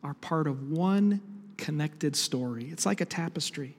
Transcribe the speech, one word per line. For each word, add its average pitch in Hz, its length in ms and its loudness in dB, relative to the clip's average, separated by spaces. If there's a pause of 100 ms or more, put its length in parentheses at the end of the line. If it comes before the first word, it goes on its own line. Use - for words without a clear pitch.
are 147 120 -4
part 156 340 2
of 135 220 -2
one 196 500 4 (360)
connected 151 580 0
story. 123 560 -2
It's 165 140 -2
like 196 160 2
a 175 60 0
tapestry. 156 720 -4